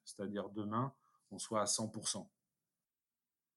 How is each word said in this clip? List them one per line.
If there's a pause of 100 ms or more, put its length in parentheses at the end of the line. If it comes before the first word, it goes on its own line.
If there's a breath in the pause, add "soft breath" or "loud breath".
c'est-à-dire
demain, (380)
on
soit
à
cent
pour
cent. (1200)